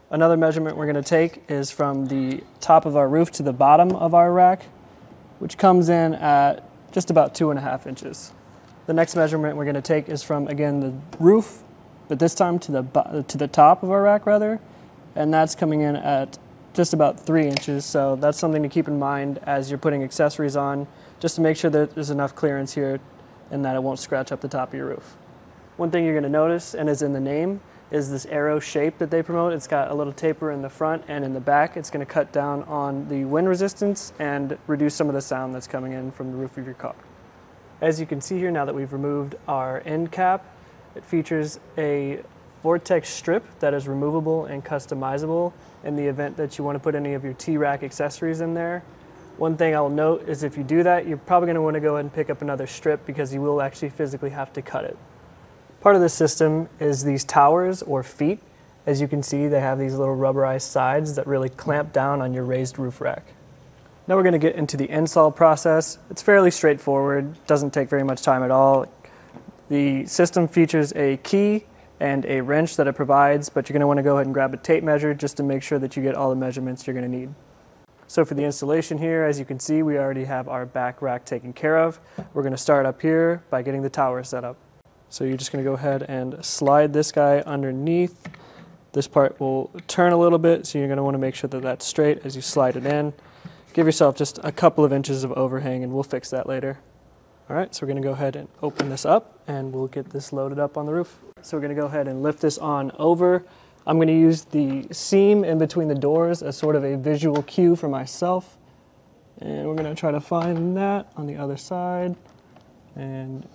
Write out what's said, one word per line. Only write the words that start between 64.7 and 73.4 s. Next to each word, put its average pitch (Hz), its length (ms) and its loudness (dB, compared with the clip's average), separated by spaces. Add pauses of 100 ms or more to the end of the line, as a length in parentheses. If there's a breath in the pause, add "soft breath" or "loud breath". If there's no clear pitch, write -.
the 135 120 -2
install 156 420 4
process. 160 640 4 (120)
It's - 120 -12
fairly 196 280 8
straightforward, 143 960 0
doesn't 143 280 2
take 135 160 0
very 139 160 0
much 131 160 -2
time 131 200 4
at 127 100 0
all. 135 340 6 (840 loud breath)
The 139 380 0
system 175 420 2
features 156 480 2
a 139 280 0
key 208 420 2 (340 loud breath)
and 139 260 -2
a 135 140 -2
wrench 147 380 0
that 143 100 4
it 135 60 0
provides, 143 560 4